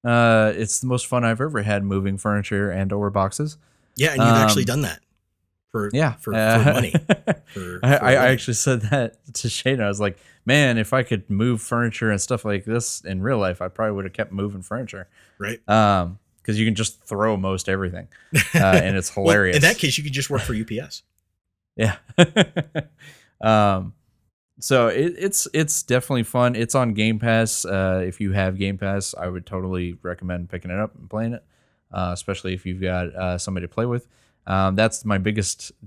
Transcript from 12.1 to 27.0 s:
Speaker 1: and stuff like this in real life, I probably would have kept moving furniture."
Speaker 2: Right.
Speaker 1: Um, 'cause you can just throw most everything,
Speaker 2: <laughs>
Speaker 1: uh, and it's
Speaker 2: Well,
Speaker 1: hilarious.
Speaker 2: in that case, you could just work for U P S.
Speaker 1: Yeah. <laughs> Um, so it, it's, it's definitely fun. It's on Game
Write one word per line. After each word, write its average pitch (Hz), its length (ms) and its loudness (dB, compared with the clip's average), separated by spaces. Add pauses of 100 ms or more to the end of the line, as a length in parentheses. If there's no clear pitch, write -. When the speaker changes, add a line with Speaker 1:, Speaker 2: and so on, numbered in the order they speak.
Speaker 1:
and 95 80 0
stuff - 240 -4
like 101 200 -2
this 113 360 -4
in 92 220 -6
real 123 160 0
life, 92 220 -2
I 90 60 -6
probably 107 300 -4
would 98 80 -6
have 92 80 -10
kept 95 180 -6
moving 98 320 -6
furniture." 110 460 -10 (300)
Speaker 2:
Right. 107 200 -8 (100)
Speaker 1:
Um, 101 520 2 (240)
'cause 107 140 -2
you 113 60 2
can 110 120 2
just - 260 -6
throw 107 340 0
most 95 320 -4
everything, 92 380 -4 (260)
Speaker 2:
<laughs> - 220 0
Speaker 1:
uh, 170 40 6 (260)
and 95 120 0
it's - 200 -4
Speaker 2:
Well, 98 80 -2
Speaker 1:
hilarious. 98 320 4
Speaker 2:
in 143 60 4
that 208 160 4
case, 143 200 -2
you 147 60 -8
could 143 80 -8
just 135 180 -6
work 139 120 -2
for 120 120 -4
U 110 100 -4
P 110 140 -8
S. - 240 -14 (760)
Speaker 1:
Yeah. 107 200 0 (200)
<laughs> 175 80 8 (1160)
Um, 104 520 2 (640)
so 123 300 4
it, 147 280 0
it's, 196 380 -4
it's 156 280 -2
definitely 127 420 -2
fun. 123 300 0
It's 113 200 -4
on 123 180 2
Game 107 260 0